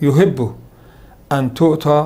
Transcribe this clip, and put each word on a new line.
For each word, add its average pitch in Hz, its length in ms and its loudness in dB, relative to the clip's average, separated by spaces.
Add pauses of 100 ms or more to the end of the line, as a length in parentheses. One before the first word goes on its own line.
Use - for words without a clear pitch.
یحب 143 500 0 (800)
ان 131 240 -2
تعطی 151 520 0